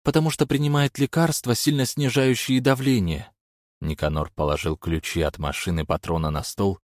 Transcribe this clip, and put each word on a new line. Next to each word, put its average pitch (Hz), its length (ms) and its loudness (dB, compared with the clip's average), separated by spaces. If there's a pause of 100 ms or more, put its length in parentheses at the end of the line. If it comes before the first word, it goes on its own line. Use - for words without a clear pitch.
потому 156 280 2
что 147 160 0
принимает 143 520 2
лекарства, 143 560 0
сильно 139 320 2
снижающие 131 760 2
давление". 127 720 2 (480)
Никанор 76 500 -2
положил 76 460 -2
ключи 82 460 -4
от 73 160 -2
машины 80 460 -4
патрона 80 460 -2
на 76 140 -4
стол 98 340 -2 (200)